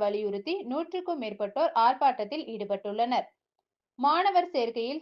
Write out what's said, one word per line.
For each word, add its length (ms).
வலியுறுத்தி 500
நூற்றுக்கும் 520
மேற்பட்டோர் 500
ஆர்ப்பாட்டத்தில் 680
ஈடுபட்டுள்ளனர். 720
மாணவர் 540
சேர்க்கையில் 480